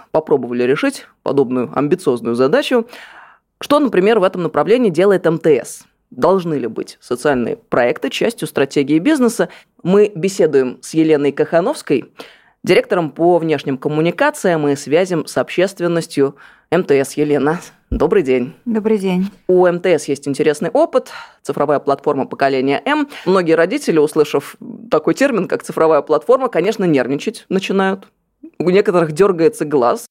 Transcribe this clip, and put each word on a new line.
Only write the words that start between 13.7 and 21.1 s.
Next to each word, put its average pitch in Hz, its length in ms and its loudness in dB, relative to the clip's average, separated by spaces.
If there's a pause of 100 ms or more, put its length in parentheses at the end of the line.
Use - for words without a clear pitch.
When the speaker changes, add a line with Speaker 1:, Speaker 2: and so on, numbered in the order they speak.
Speaker 1:
коммуникациям 170 880 0
и 143 80 0
связям 165 500 -4
с - 120 -16
общественностью 170 1000 -2 (340)
М 180 140 0
Т 139 200 2
С. - 100 -10
Елена, 147 460 0 (300)
добрый 156 340 0
день. 127 300 -2 (120)
Speaker 2:
Добрый 220 340 -2
день. 185 300 -2 (180)
Speaker 1:
У 180 180 4
М 175 140 0
Т 170 180 2
С - 100 -10
есть 143 200 -6
интересный 147 420 -2
опыт, 294 400 0 (320)